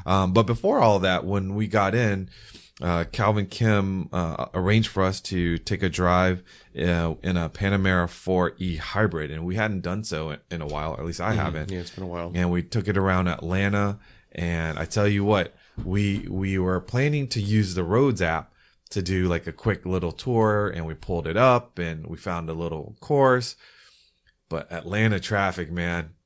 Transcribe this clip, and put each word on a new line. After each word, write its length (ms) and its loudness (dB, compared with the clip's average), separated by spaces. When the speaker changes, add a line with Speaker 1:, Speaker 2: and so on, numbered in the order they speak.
Speaker 1:
Um, 260 4
but 140 6
before 320 2
all 200 6
that, 260 2
when 280 -2
we 140 -2
got 280 2
in, 340 0
uh, 300 0
Calvin 360 2
Kim, 640 0
uh, 400 -2
arranged 340 4
for 160 0
us 160 0
to 380 -2
take 260 -4
a 60 2
drive, 520 2
uh, 360 0
in 120 0
a 140 0
Panamera 600 2
four 480 0
E 200 -4
hybrid, 540 -2
and 120 -6
we 120 -4
hadn't 260 -2
done 240 -4
so 240 -4
in, 100 -8
in 120 -6
a 60 -6
while, 260 -4
or 80 -8
at 40 -6
least 140 -8
I 120 -2
Speaker 2:
Mm-hmm. 80 0
Speaker 1:
haven't. 320 -4
Speaker 2:
Yeah, 80 -6
it's 100 -10
been 160 -10
a 20 -8
while. 260 -8
Speaker 1:
And 180 2
we 120 2
took 240 -4
it 80 0
around 320 2
Atlanta, 720 0
and 480 -4
I 60 -4
tell 240 2
you 160 2
what, 280 2
we, 460 0
we 280 -2
were 220 2
planning 500 0
to 120 -2
use 340 2
the 80 0
Roads 380 2
app 320 -2
to 100 -2
do, 260 2
like, 180 0
a 60 -8
quick 340 -2
little 280 -2
tour, 560 2
and 160 -6
we 80 -6
pulled 340 -4
it 80 -2
up, 440 2
and 280 -6
we 80 -10
found 340 -6
a 40 -6
little 480 -6
course. 560 2
But 240 -8
Atlanta 480 0
traffic, 500 -2
man, 420 -4